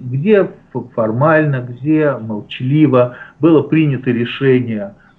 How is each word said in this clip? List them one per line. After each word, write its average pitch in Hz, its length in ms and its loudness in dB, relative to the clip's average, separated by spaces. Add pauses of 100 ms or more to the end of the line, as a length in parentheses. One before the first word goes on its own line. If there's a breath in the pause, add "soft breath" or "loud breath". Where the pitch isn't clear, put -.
где 143 400 0 (340)
ф-, 117 200 -8
формально, 139 680 0
где 139 560 -2
молчаливо 123 1000 0 (260 loud breath)
было 156 220 4
принято 147 480 0
решение, 117 840 -2 (240 soft breath)